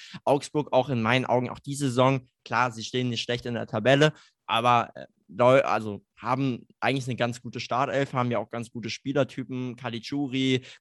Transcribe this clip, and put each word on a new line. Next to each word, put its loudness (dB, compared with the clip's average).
Augsburg -2
auch 2
in 0
meinen 2
Augen, 0
auch -10
die -10
Saison, 2
klar, 0
sie -12
stehen -4
nicht -4
schlecht -4
in -4
der -6
Tabelle, 4
aber, 4
äh, -16
Leu-, 6
also -2
haben -4
eigentlich -2
eine -6
ganz -2
gute -12
Startelf, -2
haben 0
ja -2
auch -6
ganz -10
gute -8
Spielertypen, -4
Caligiuri, -2